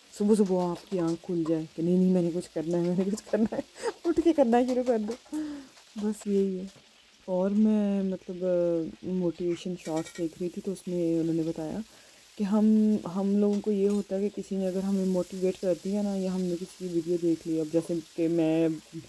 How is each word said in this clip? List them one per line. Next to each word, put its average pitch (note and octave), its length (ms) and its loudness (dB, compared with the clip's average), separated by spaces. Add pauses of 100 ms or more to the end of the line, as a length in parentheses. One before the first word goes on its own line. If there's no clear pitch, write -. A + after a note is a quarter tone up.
(180)
सुबह G#3 160 4
सुबह F#3 280 4
आपकी F3 360 -4
आँख E3 220 0
खुल E3+ 240 -2
जाए D#3+ 320 0
कि D#3+ 60 -4
नहीं, F3+ 160 4
नहीं, F#3 160 4
मैंने E3+ 160 2
कुछ E3+ 180 -6
करना E3+ 300 -2
है, F3 100 0
मैंने F3+ 160 0
कुछ G3+ 160 -2
करना - 360 -2
है, C#4 80 -4 (200)
<laughs> - 220 -6
उठ E4+ 140 2
के E4 120 4
करना B3 340 4
शुरू B3+ 160 0
कर B3 160 0
दो। G#3+ 140 -4 (920)
बस G#3 240 -4
यही G3 320 0
है। F#3+ 100 -10 (600)
और F#3 220 0
मैं, G3+ 600 2
मतलब, F#3 340 -6 (580)
मोटिवेशन F3 720 -2
शॉर्ट्स E3 420 -6
देख E3 240 -6
रही F3+ 160 -4
थी, G3 40 -8
तो F#3+ 120 -4
उसमें F3 480 -2
उन्होंने D#3+ 220 0
बताया D#3+ 420 -6 (540)
कि G#3+ 60 -2
हम, G#3+ 600 4
हम G3 340 0
लोगों G#3 200 2
को G#3+ 100 -2
ये G3 160 2
होता G3+ 300 0
है G3 60 -2
कि G#3 60 0
किसी G3 280 -6
ने F#3+ 100 0
अगर F#3 140 -2
हमें F#3+ 260 0
motivate F#3 500 0
कर F#3+ 180 0
दिया G3+ 280 -2
ना, G3+ 140 -2
या F#3+ 160 -2
हमने F#3 240 -2
किसी F3+ 320 -10
की F3 60 -4
video E3+ 240 0
देख E3 280 0
ली, D#3+ 120 -2
अब D#3+ 80 -2
जैसे E3 300 0
कि E3 320 -4
मैं E3 400 2 (400)